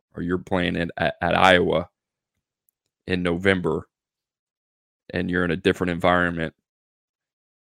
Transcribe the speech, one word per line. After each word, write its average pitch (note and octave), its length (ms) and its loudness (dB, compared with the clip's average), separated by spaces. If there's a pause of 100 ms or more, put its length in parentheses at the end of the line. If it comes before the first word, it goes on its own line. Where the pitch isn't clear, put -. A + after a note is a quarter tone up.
(140)
or E2+ 80 -10
you're F2 140 -2
playing F2+ 400 -4
in, E2+ 220 -4
at, - 240 -2
at E2+ 120 0
Iowa F2 540 4 (1160)
in F2+ 160 -2
November, F2 680 0 (1200)
and F2+ 200 -4
you're F2+ 140 0
in E2+ 60 -2
a D#2+ 60 0
different F2+ 360 0
environment, F2 600 0 (1120)